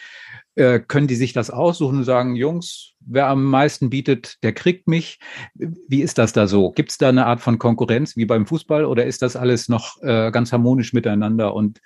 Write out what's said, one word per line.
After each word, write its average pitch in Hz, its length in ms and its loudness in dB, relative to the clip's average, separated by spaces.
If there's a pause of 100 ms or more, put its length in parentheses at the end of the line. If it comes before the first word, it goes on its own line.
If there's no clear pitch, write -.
(540)
Äh, 123 260 4
können 143 280 0
die 123 80 -2
sich 123 160 -2
das 117 180 -4
aussuchen 147 480 0
und 127 60 0
sagen, 123 320 0
„Jungs, 160 640 -6
wer 131 260 0
am 135 180 2
meisten 135 460 2
bietet, 135 540 -2
der 110 80 0
kriegt 180 340 -2
mich“? 165 320 -2 (360)
Wie 143 480 -4
ist - 160 -4
das 113 140 4
da 107 140 4
so? 95 240 2
Gibt's - 280 -6
da 139 100 4
eine 127 180 4
Art 120 140 0
von 117 180 0
Konkurrenz 120 580 0
wie 113 100 0
beim 110 200 2
Fußball 156 380 -2
oder 131 200 0
ist 131 180 -6
das 127 120 -2
alles 123 340 0
noch, - 340 -4
äh, 113 280 0
ganz 120 220 -2
harmonisch 120 400 2
miteinander 107 600 0
und 104 320 -2